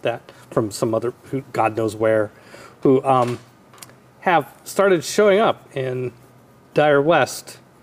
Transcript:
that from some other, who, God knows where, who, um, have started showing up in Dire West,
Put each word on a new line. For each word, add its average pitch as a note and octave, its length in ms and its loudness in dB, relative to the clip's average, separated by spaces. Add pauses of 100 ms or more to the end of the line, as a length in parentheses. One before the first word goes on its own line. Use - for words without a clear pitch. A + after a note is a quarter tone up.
that A#2+ 280 -6 (200)
from A2+ 200 -2
some A2+ 240 -4
other, A#2+ 180 -4 (200)
who, C3+ 100 -6 (100)
God A2 240 -2
knows A2 200 -4
where, A2 340 0 (520)
who, C3+ 220 4
um, B2 360 0 (800)
have E3 320 0 (100)
started G3 420 0
showing G#3 360 2
up F#3 260 -2 (100)
in B2+ 360 -6 (600)
Dire D3 280 4
West, - 560 -2 (240)